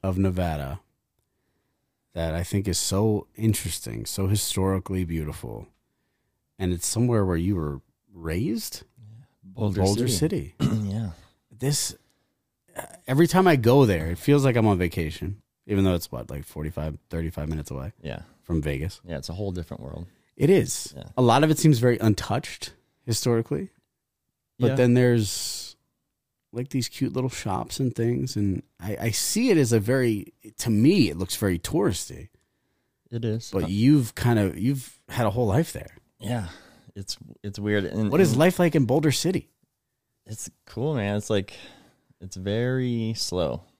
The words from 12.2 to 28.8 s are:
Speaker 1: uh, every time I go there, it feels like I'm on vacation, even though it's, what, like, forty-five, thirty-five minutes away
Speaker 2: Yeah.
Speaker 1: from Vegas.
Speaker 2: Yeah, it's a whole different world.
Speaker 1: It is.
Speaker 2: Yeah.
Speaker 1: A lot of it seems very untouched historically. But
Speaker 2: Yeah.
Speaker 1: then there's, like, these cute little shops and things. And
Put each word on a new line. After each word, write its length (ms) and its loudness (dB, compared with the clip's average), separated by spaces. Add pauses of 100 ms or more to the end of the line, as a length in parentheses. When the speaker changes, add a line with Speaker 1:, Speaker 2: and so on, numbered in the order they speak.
Speaker 1:
uh, 60 -12 (240)
every 200 6
time 220 4
I 80 6
go 300 6
there, 240 2
it 80 -4
feels 260 4
like 120 4
I'm 100 4
on 120 4
vacation, 600 -4 (260)
even 180 2
though 100 4
it's, 180 -4
what, 180 -10
like, 140 -10
forty-five, 540 -8 (120)
thirty-five 380 -6
minutes 220 -6
away 220 -10 (100)
Speaker 2:
Yeah. 180 -10 (220)
Speaker 1:
from 180 -2
Vegas. 460 -4
Speaker 2:
Yeah, 120 -8
it's 100 -12
a 40 -8
whole 200 -6
different 300 -10
world. 240 -12 (300)
Speaker 1:
It 140 4
is. 460 2
Speaker 2:
Yeah. 80 -16 (120)
Speaker 1:
A 60 2
lot 200 6
of 80 4
it 80 2
seems 200 6
very 200 2
untouched 760 -2 (340)
historically. 640 -2 (880)
But 120 2
Speaker 2:
Yeah. 40 0
Speaker 1:
then 200 6
there's, 840 0 (760)
like, 180 -8
these 180 -2
cute 240 -4
little 180 -2
shops 500 -6
and 140 0
things. 420 -2
And 260 0 (180)